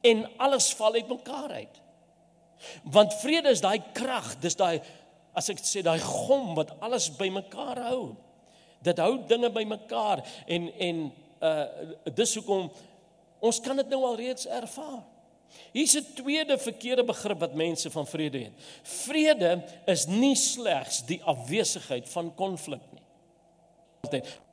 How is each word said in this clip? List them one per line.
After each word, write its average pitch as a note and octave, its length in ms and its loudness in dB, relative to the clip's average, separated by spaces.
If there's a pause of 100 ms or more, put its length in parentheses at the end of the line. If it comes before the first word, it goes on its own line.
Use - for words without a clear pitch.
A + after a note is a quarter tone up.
en A3+ 260 6 (100)
alles C4+ 360 2
val A3 220 2
uitmekaar B3+ 580 -6
uit. - 280 -14 (1000)
Want G#3 320 6
vrede D#4 340 2
is A3 120 6
daai G3 220 2 (100)
krag, G#3+ 460 -6
dis E3 180 -2
daai, E3+ 240 2 (540)
as E3 140 -2
ek G3+ 100 -6
sê, - 240 -4
daai E3 180 4
gom B3 540 2
wat D#3 260 -2
alles A#3 360 -2
bymekaar G3+ 640 -4 (100)
hou. A3 240 -4 (680)
Dit E3+ 160 2
hou G#3 280 4
dinge A#3+ 240 4
bymekaar G#3+ 720 -2 (240)
en, E3+ 220 -2 (100)
en, E3+ 340 -2 (280)
uh, D#3 240 2 (500)
dis A#3 240 2
hoekom F#3+ 320 -2 (720)
ons A3+ 180 2
kan C4+ 160 -4
dit C#4 120 0
nou C4 180 0
al A#3+ 100 0
reeds B3+ 300 -6
ervaar. B3 560 -8 (720)
Hier's C#4+ 240 4
'n - 180 -8
tweede C#4+ 440 0
verkeerde B3 460 -2
begrip G#3 360 -4
wat D3 140 -2
mense D#3+ 360 -2
van D3 160 -6
vrede D3+ 320 -4
het. A2+ 140 -10 (300)
Vrede B3 800 2 (220)
is E3+ 200 2
nie A#3 300 4
slegs E3+ 680 0
die F3 160 -4
afwesigheid B2+ 840 -2
van E3+ 260 -6
konflik F3+ 480 -6 (100)
nie. - 1300 -12 (300)